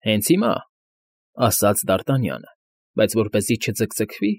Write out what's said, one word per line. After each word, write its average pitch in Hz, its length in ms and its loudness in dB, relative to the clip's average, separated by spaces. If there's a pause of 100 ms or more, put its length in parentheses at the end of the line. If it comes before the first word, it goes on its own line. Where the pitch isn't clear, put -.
"Հենց 107 260 2
հիմա", 180 240 4 (840)
ասաց 107 460 2
Դարտանյանը, 95 640 -2 (460)
"բայց 107 220 2
որպեսզի 107 400 0
չձկձկվի - 800 -4